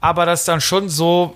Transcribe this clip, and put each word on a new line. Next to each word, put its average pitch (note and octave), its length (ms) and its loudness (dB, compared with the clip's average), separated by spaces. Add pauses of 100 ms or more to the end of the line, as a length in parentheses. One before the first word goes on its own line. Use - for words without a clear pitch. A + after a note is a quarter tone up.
aber E3+ 260 0
das E3+ 140 0
ist - 80 -4
dann E3 120 0
schon G3 260 -2
so, E3+ 480 0